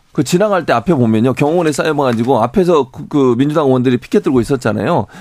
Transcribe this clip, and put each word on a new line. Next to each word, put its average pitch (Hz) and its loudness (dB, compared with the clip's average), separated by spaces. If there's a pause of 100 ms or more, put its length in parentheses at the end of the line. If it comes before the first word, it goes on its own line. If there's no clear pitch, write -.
(140)
그 - -2
지나갈 180 0
때 147 0
앞에 123 0
보면요. 117 2
경호원에 156 0
쌓여가지고 127 0
앞에서 151 2
그, - -16
그 131 2
민주당 147 0
의원들이 127 2
피켓 - -2
들고 131 0
있었잖아요. 113 -2 (160)